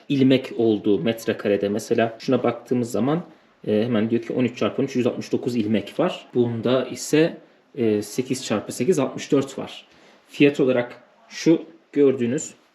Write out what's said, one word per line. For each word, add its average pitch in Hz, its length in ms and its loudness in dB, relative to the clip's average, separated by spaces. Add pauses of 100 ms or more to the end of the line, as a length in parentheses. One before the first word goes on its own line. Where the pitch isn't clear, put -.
ilmek 131 480 2
olduğu 107 420 2
metrekarede. 101 680 -2
Mesela 113 500 -2
şuna 123 240 0
baktığımız 117 480 -2
zaman, 143 320 -2 (440)
e, 107 180 2
hemen 113 260 0
diyor 117 120 0
ki - 100 -8
on 123 120 0
üç 120 140 -4
çarpı 117 240 -2
on 135 40 0
üç, - 100 -6
yüz 120 100 2
altmış - 260 -4
dokuz 120 240 -2
ilmek 107 440 -2
var. 180 340 -2
Bunda 120 500 0
ise, - 520 0 (380)
e, 107 280 2
sekiz - 440 -4
çarpı 110 260 -2
sekiz, 151 260 0
altmış - 340 -4
dört - 260 2
var. - 260 -12 (440)
Fiyat 143 320 2
olarak 127 420 0 (260)
şu - 340 2 (300)
gördüğünüz 127 640 2 (200)